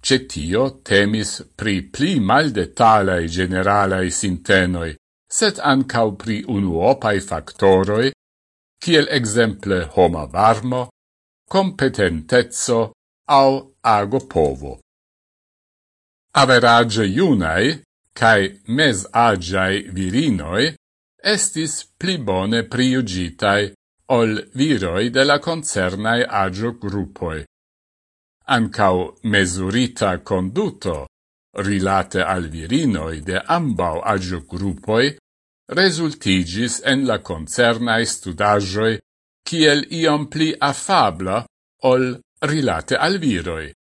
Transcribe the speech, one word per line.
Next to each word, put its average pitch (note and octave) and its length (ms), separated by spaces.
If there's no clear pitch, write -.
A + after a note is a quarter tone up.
Ĉe C3 140
tio F2+ 360
temis G#2 480
pri G#2 240
pli D#3 260
maldetalaj G#2+ 1080
ĝeneralaj F#2 800
sintenoj, F2+ 840
sed G#3 280
ankaŭ C3+ 460
pri G#2 300
unuopaj G2+ 760
faktoroj, G2 920
kiel D#3 280
ekzemple G#2+ 760
homa E2+ 400
varmo, A2+ 600
kompetenteco A#2+ 1300
aŭ C#3 200
agopovo. G2+ 960
Averaĝe A#2 680
junaj G2 580
kaj A2 260
mezaĝaj G2 1080
virinoj F#2+ 720
estis D#3+ 600
pli F#3 200
bone G#2 460
prijuĝitaj G#2 1000
ol A2+ 260
viroj A2+ 540
de C3 140
la C#3+ 160
koncernaj A2 800
aĝogrupoj. G2 1080
Ankaŭ A2 460
mezurita G2 960
konduto F#2 880
rilate G2 680
al F2 260
virinoj E2 720
de F#2 240
ambaŭ A#2+ 480
aĝogrupoj G2 1000
rezultiĝis B2 1120
en C3+ 220
la A2+ 120
koncernaj A2+ 880
studaĵoj G#2 880
kiel D3+ 440
iom D#3 400
pli D#3 300
afabla A2+ 840
ol B2+ 320
rilate C3+ 580
al F3+ 200
viroj. E2+ 640